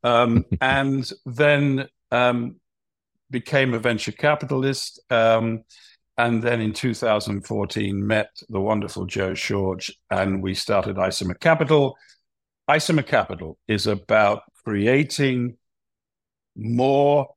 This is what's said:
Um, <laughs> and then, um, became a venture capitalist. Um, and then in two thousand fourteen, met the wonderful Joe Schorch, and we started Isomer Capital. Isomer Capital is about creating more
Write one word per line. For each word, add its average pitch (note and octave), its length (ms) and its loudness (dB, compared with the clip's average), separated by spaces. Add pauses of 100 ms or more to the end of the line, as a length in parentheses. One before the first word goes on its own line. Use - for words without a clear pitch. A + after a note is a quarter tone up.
Um, A#2 480 4
<laughs> - 80 -2
and C3+ 500 0 (140)
then, C#3 640 2 (220)
um, B2 460 0 (760)
became C3 420 0
a A#2 60 -2
venture A2 340 -2
capitalist. C#3 960 -2
Um, A2+ 540 2 (560)
and A#2 240 0
then A#2+ 180 0
in G#2+ 140 -2
two B2 180 -4
thousand G#2+ 540 -2
fourteen, G2+ 600 -4
met G#2+ 220 0 (220)
the G2+ 100 -2
wonderful G2+ 460 -2
Joe F#2+ 240 -2
Schorch, F#2+ 600 -4 (200)
and F#2+ 320 -2
we F#2+ 100 -4
started G2 440 -2
Isomer F#2 440 -4
Capital. D3+ 560 2 (720)
Isomer D#3 380 2
Capital F#2 500 -2 (100)
is G#2 200 -2
about G#2 560 2 (200)
creating B2 920 0 (1000)
more C3+ 840 2